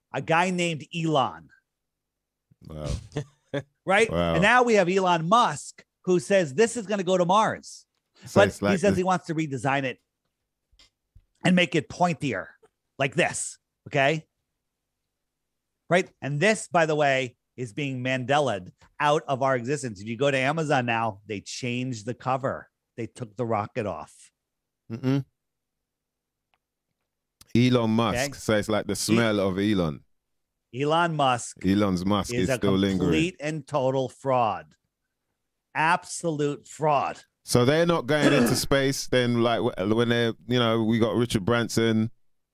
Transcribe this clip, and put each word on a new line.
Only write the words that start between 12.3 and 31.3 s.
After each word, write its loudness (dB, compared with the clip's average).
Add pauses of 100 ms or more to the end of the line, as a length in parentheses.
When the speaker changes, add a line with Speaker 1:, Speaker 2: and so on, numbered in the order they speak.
Speaker 1:
like 0
this, -2 (300)
okay? 0 (1700)
Right? 0 (140)
And -4
this, 2
by 2
the 0
way, 0 (200)
is -10
being -6
Mandela'd -2 (260)
out 2
of -2
our 2
existence. -6
If -12
you -6
go 0
to 0
Amazon 0
now, -2
they -6
changed -8
the -6
cover. -6 (280)
They -8
took -16
the -4
rocket -4
off. -10 (800)
Speaker 2:
Mm-mm. -2 (2250)
Elon 2
Musk. 0 (140)
Speaker 1:
Okay? -14
Speaker 2:
So -2
it's -2
like -2
the -4
Speaker 1:
E- -6
Speaker 2:
smell 0
of -2
Elon. 0 (760)
Speaker 1:
Elon 0
Musk -2